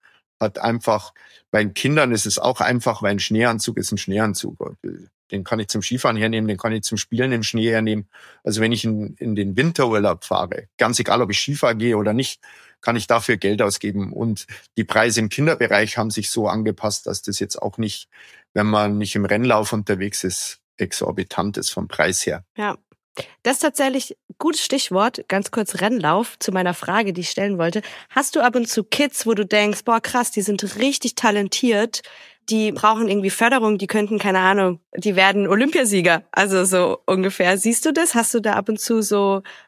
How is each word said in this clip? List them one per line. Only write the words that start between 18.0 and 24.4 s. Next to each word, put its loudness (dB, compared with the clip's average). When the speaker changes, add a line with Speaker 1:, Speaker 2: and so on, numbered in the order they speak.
Speaker 1:
wenn 2
man 2
nicht -4
im 0
Rennlauf 2
unterwegs -2
ist, -6
exorbitant -4
ist -4
vom -6
Preis -2
her. -4
Speaker 2:
Ja. -6
Das 0
ist -6
tatsächlich -2
gutes -2